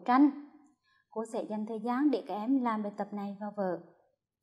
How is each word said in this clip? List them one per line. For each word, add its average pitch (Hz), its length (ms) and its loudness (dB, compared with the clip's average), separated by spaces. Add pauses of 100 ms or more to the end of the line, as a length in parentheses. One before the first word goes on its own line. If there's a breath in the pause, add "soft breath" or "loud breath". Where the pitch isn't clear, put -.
tranh. 269 440 4 (640)
Cô 226 140 -6
sẽ 220 180 -6
dành 214 220 -6
thời 220 140 -8
gian 247 320 2
để 220 160 0
các 185 60 -6
em 247 300 2
làm 220 200 0
bài 202 140 -4
tập 202 140 -4
này 202 280 -6
vào 208 180 -8
vở. 185 220 -2 (640)